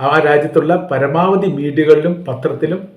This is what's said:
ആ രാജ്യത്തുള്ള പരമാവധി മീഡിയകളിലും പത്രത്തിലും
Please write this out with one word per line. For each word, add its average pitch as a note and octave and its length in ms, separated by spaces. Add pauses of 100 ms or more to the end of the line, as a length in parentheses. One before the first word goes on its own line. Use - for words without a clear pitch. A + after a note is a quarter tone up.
ആ C#3 100 (160)
രാജ്യത്തുള്ള D3+ 640
പരമാവധി E3 560
മീഡിയകളിലും D3+ 800
പത്രത്തിലും D#3 520 (160)